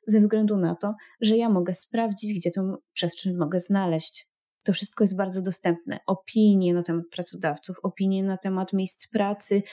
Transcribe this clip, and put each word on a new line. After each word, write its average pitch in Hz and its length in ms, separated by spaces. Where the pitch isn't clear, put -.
ze 214 140
względu 214 360
na 170 180
to, 208 200
że 220 160
ja 233 120
mogę 180 260
sprawdzić, 214 640
gdzie 175 120
tą 190 260
przestrzeń 180 440
mogę 175 240
znaleźć. 180 680
To 202 60
wszystko - 320
jest 185 120
bardzo 185 260
dostępne. 175 640
Opinie 190 680
na 175 80
temat 170 280
pracodawców, 175 720
opinie 190 400
na 190 140
temat 190 360
miejsc 190 360
pracy 202 540